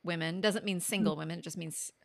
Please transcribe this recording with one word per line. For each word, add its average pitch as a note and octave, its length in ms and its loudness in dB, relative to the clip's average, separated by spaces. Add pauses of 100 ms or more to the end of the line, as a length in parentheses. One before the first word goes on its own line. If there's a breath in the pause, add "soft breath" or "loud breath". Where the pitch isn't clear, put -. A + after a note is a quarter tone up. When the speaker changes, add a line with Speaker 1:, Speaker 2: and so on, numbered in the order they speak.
Speaker 1:
women. E3+ 360 0
Doesn't G#3 240 4
mean F#3+ 140 2
single F#3+ 380 2
Speaker 2:
Mm. - 20 -4
Speaker 1:
women. D#3+ 220 -6
It - 20 -12
just D#3+ 160 -8
means D#3+ 320 -6 (140)